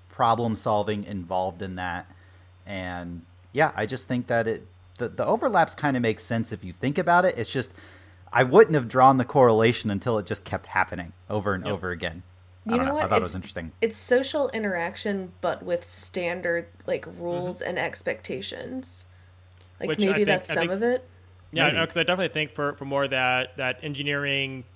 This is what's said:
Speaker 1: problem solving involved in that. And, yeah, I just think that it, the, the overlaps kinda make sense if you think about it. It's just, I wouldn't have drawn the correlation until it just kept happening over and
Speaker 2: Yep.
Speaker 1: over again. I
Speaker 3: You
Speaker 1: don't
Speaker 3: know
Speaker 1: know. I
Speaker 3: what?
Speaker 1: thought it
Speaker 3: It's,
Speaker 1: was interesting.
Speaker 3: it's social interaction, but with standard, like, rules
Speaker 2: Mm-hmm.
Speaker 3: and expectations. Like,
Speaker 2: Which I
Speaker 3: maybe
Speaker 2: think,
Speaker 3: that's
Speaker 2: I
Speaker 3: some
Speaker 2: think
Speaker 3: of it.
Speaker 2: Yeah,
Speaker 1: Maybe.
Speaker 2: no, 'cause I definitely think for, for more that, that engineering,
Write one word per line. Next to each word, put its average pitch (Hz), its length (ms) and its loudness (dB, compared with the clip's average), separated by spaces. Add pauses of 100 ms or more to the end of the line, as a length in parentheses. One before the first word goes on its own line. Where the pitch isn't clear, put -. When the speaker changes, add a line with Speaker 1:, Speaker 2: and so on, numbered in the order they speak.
Speaker 1:
problem 117 460 2
solving 104 500 0
involved 92 580 -4
in 95 120 -8
that. 87 300 -6 (640)
And, 90 560 -8 (280)
yeah, 143 240 2
I 107 120 -2
just 123 200 -8
think 123 200 -4
that 117 200 0
it, 110 180 -4 (340)
the, 120 100 -4
the - 160 -4
overlaps 202 500 2
kinda 135 240 0
make 113 200 2
sense 113 320 -4
if - 120 -8
you 90 100 -10
think 143 240 -4
about 175 280 4
it. - 120 2
It's 113 120 -4
just, - 220 -4 (600)
I 123 120 6
wouldn't 160 320 8
have 123 120 2
drawn 131 300 8
the 123 80 2
correlation 117 640 6
until 107 300 0
it 92 80 -4
just - 160 -6
kept - 240 -6
happening 87 460 -2 (160)
over 101 260 0
and 87 100 -4
Speaker 2:
Yep. 104 80 -2
Speaker 1:
over 90 180 -4
again. 85 300 -6 (460)
I 220 40 -4
Speaker 3:
You 240 60 2
Speaker 1:
don't 262 80 2
Speaker 3:
know 277 80 0
Speaker 1:
know. 302 40 -2
I 311 60 0
Speaker 3:
what? - 60 0
Speaker 1:
thought 107 80 2
it 92 60 2
Speaker 3:
It's, - 0 -
Speaker 1:
was 90 120 -4
interesting. 85 360 -10 (100)
Speaker 3:
it's 226 160 -2
social 269 520 0
interaction, 190 840 -4 (100)
but 175 220 -4
with 175 220 -4
standard, 170 840 -4 (180)
like, 170 200 -4 (120)
rules 175 440 -4
Speaker 2:
Mm-hmm. - 80 -6
Speaker 3:
and - 100 -4
expectations. - 1300 -8 (760)
Like, 156 100 -4
Speaker 2:
Which 156 100 -2
I 202 60 2
Speaker 3:
maybe 190 80 4 (120)
Speaker 2:
think, - 20 2
Speaker 3:
that's 185 240 0
Speaker 2:
I - 40 -2
Speaker 3:
some 170 60 0
Speaker 2:
think 175 120 0
Speaker 3:
of 202 100 -2
it. 254 220 0 (460)
Speaker 2:
Yeah, 160 140 2
Speaker 1:
Maybe. 151 120 2
Speaker 2:
no, 165 80 2
'cause 160 120 -6
I 165 60 2
definitely 180 300 0
think 156 180 -4
for, 143 220 -4
for 139 120 -12
more 139 220 -2
that, 127 500 0
that 127 260 -4
engineering, 139 800 -4 (120)